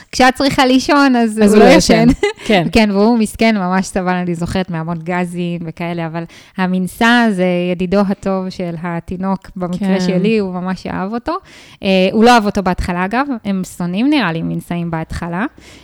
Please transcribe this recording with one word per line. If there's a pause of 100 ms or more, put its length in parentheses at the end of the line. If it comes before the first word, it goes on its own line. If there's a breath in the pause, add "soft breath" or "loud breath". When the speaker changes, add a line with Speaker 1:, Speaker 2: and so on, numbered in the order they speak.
(120 loud breath)
Speaker 1:
כשאת
צריכה
לישון,
אז
Speaker 2:
אז
Speaker 1:
הוא
Speaker 2:
הוא
Speaker 1:
לא
Speaker 2:
לא
Speaker 1:
ישן.
Speaker 2:
ישן.
Speaker 1:
<laughs>
Speaker 2:
כן.
Speaker 1:
כן,
והוא
מסכן,
ממש
סבל,
אני
זוכרת,
מהמון
גזים
וכאלה,
אבל (340 soft breath)
המנסה
זה (260)
ידידו (100)
הטוב
של
התינוק, (160)
במקרה
Speaker 2:
כן.
Speaker 1:
שלי,
הוא
ממש
אהב
אותו. (500 loud breath)
אה, (240)
הוא
לא
אהב
אותו
בהתחלה,
אגב, (200)
הם (160)
שונאים,
נראה
לי,
מנסאים
בהתחלה, (380 loud breath)